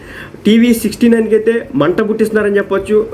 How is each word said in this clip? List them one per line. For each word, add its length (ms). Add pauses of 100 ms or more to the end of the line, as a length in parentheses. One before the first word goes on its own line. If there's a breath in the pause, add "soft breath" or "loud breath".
(460 loud breath)
టీవీ 280
సిక్స్టీ 340
నైన్కి 280
అయితే 400
మంట 260
పుట్టిస్తున్నారని 560
చెప్పొచ్చు. 560